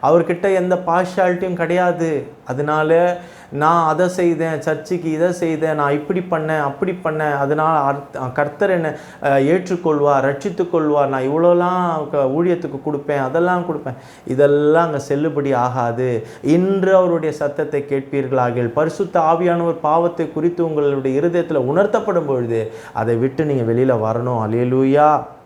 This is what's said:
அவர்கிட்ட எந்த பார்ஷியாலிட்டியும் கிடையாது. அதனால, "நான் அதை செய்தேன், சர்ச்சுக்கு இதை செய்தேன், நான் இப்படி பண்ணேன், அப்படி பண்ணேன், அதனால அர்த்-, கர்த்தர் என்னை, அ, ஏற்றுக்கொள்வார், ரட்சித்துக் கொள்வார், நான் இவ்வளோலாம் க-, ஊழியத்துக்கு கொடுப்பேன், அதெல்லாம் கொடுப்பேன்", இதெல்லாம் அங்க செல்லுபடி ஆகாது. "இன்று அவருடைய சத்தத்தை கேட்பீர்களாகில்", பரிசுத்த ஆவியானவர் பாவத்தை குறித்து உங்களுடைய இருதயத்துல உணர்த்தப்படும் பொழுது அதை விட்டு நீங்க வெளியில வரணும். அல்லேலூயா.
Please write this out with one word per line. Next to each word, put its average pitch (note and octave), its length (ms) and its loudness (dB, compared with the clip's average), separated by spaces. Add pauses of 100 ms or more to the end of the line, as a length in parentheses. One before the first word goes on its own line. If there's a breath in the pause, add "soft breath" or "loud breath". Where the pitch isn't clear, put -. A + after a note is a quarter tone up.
அவர்கிட்ட F3 520 2
எந்த F3+ 320 0
பார்ஷியாலிட்டியும் F3+ 680 0
கிடையாது. E3+ 720 -2 (180)
அதனால, D#3 720 2 (340 loud breath)
"நான் D#3+ 360 4
அதை E3 200 2
செய்தேன், E3 520 0
சர்ச்சுக்கு D#3+ 520 -4
இதை E3+ 200 2
செய்தேன், D#3+ 420 -2
நான் D3 180 2
இப்படி D3 280 -2 (100)
பண்ணேன், D#3 300 -2
அப்படி F3+ 440 -4
பண்ணேன், D#3 320 -2
அதனால D3 560 2
அர்த்-, C#3 400 -8
கர்த்தர் D3 380 -2
என்னை, E3 200 0 (340 loud breath)
அ, C#3 160 4
ஏற்றுக்கொள்வார், D3+ 840 2
ரட்சித்துக் F3 460 -2
கொள்வார், D3 380 2
நான் C3 140 -2
இவ்வளோலாம் F3 880 2
க-, D3+ 60 -4
ஊழியத்துக்கு D3 720 0
கொடுப்பேன், C#3+ 360 -2
அதெல்லாம் E3+ 400 0
கொடுப்பேன்", D3+ 320 -6 (320 loud breath)
இதெல்லாம் C#3+ 580 4
அங்க D3 240 -2
செல்லுபடி C#3+ 460 0
ஆகாது. B2 720 -2 (160 loud breath)
"இன்று F#3 540 2
அவருடைய E3 380 2
சத்தத்தை C#3+ 540 -4
கேட்பீர்களாகில்", B2+ 840 -2
பரிசுத்த E3 480 0
ஆவியானவர் E3+ 640 2
பாவத்தை E3+ 500 0
குறித்து E3+ 320 0
உங்களுடைய C#3 560 0
இருதயத்துல E3+ 340 0
உணர்த்தப்படும் F3 720 0
பொழுது A#2 460 -2 (200 loud breath)
அதை A2+ 240 0
விட்டு C3 280 0
நீங்க B2+ 280 0
வெளியில B2 240 2
வரணும். A2+ 480 -2
அல்லேலூயா. C3 800 2 (220)